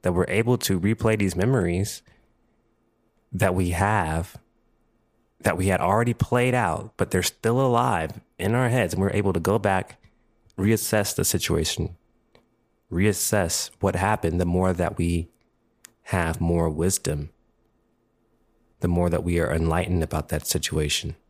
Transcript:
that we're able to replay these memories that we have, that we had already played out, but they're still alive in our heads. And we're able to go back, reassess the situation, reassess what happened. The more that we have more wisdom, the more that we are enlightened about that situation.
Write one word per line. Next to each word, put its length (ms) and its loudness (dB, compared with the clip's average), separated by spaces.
that 60 2
we're 160 2
able 280 2
to 220 0
replay 400 0
these 160 0
memories 640 0
that 240 0
we 140 0
have, 640 0
that 160 0
we 100 -2
had 140 2
already 340 2
played 400 0
out, 420 -2
but 140 -2
they're 140 0
still 360 0
alive 600 0
in 160 0
our 140 2
heads. 260 0
And 80 0
we're 80 2
able 220 0
to 80 0
go 180 2
back, 420 -2
reassess 560 0
the 120 -2
situation, 720 -2
reassess 840 0
what 160 2
happened. 440 0
The 40 2
more 280 2
that 240 -2
we 320 -2
have 360 -2
more 300 2
wisdom, 600 -4
the 80 -2
more 240 2
that 140 -2
we 160 0
are 120 0
enlightened 520 0
about 240 -4
that 180 -4
situation. 720 -4